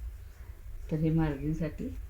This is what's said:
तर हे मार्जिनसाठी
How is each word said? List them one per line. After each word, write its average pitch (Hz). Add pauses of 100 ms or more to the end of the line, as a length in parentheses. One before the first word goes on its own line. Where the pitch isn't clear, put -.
(920)
तर 156
हे 160
मार्जिनसाठी 156 (200)